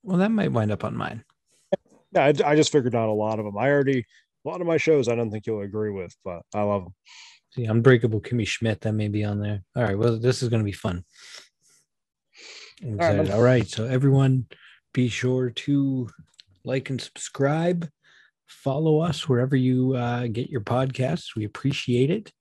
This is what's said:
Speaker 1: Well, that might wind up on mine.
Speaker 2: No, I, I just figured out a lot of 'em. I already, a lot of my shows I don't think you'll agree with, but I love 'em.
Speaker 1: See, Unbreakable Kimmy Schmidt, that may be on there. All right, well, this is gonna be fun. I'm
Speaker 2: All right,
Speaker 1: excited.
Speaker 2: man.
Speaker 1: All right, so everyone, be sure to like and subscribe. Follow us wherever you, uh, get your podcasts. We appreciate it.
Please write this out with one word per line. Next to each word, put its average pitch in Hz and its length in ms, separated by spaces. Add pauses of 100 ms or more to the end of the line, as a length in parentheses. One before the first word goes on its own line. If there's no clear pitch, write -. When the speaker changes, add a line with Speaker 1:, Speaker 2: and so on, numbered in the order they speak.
Speaker 1:
Well, 185 160
that 202 140
might 196 200
wind 107 200
up - 120
on - 140
mine. - 260 (880)
Speaker 2:
No, 180 80
I, 135 80 (140)
I 147 120
just 151 160
figured 123 240
out 113 140
a 107 40
lot 107 260
of 104 60
'em. 101 120
I 123 120
already, 139 300 (460)
a - 40
lot 180 120
of 170 60
my 165 100
shows 143 300
I 120 80
don't 117 140
think 107 160
you'll 110 160
agree 104 300
with, 92 320
but 87 180 (140)
I 104 80
love 101 220
'em. 92 100 (560)
Speaker 1:
See, 120 140
Unbreakable 113 560
Kimmy 113 260
Schmidt, 113 340
that 107 120
may 107 160
be 104 140
on 104 160
there. 104 240 (120)
All 123 80
right, 98 140
well, 113 200
this 120 240
is 123 80
gonna 113 140
be 101 80
fun. 90 340 (1800)
I'm 151 60
Speaker 2:
All 113 80
right, - 0
Speaker 1:
excited. 101 320
Speaker 2:
man. 95 40
Speaker 1:
All 107 100
right, 123 260
so - 180
everyone, 131 640 (460)
be 127 140
sure 127 440
to 135 580 (540)
like 135 260
and 127 100
subscribe. 165 880 (600)
Follow 151 520
us 165 280
wherever 131 280
you, 127 400
uh, 120 320
get 117 240
your 147 100
podcasts. 127 720
We 107 100
appreciate 131 680
it. 208 300